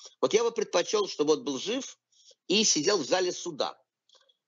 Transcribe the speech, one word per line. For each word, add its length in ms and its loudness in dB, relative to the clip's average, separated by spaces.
Вот 100 2
я 100 4
бы 100 2
предпочел, 540 0
чтобы 280 2
он 100 -6
был 140 -4
жив 400 -6
и 160 4
сидел 320 2
в 80 0
зале 260 0
суда. 480 -6